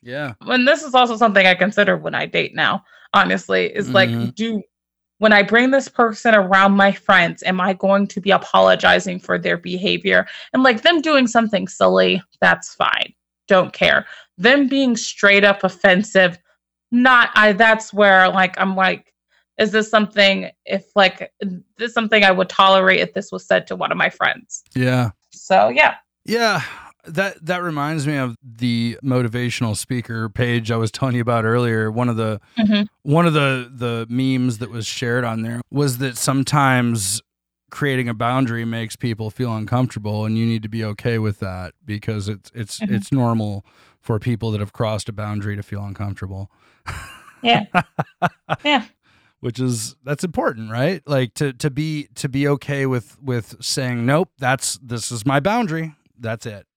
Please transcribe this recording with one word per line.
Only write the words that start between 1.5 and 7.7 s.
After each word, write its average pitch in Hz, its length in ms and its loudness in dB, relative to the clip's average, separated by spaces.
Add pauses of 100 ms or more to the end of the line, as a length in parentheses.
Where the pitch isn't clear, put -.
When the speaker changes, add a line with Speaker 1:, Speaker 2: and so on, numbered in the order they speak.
Speaker 2:
consider 190 440 0
when 156 160 -8
I 156 100 -4
date 165 300 -4
now, 151 280 -2 (300)
honestly, 185 540 2 (100)
is 202 140 -4
like, 185 180 4
Speaker 1:
Mm-hmm. 117 220 -2
Speaker 2:
do, 220 320 -4 (560)
when 214 160 4
I 202 80 6
bring 233 300 2
this 269 160 0
person 226 460 0
around 196 380 4
my 196 180 4
friends, 175 520 2
am 185 180 -2
I 190 140 0